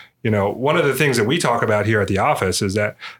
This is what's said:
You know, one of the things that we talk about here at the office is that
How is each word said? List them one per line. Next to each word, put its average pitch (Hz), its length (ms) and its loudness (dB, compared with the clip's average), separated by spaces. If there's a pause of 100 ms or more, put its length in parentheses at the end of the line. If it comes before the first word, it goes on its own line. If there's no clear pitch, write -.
(220)
You 113 80 0
know, 101 200 2
one 139 260 0
of 165 80 2
the 135 100 2
things 139 220 2
that 139 80 2
we 156 140 0
talk 120 240 0
about 104 240 0
here 110 140 2
at 95 80 0
the 95 100 0
office 110 440 0
is 95 120 -2
that 104 220 -2 (240)